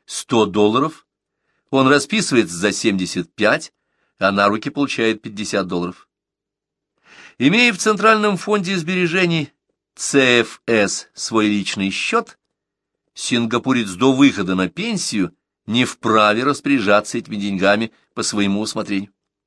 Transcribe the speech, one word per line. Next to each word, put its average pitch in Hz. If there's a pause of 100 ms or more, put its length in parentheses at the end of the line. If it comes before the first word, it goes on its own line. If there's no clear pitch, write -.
сто -
долларов, 107 (640)
он 131
расписывается 139
за 98
семьдесят 92
пять, - (460)
а 95
на 101
руки 110
получает 117
пятьдесят 101
долларов. 90 (1300)
Имея 226
в 180
Центральном 214
фонде 196
сбережений 170 (420)
Ц 127
Ф -
С 107
свой 107
личный 98
счёт, - (760)
сингапурец 120
до 123
выхода 107
на 92
пенсию 165 (320)
не 120
вправе 110
распоряжаться 123
этими 110
деньгами 101 (220)
по 120
своему 101
усмотрению. 101 (340)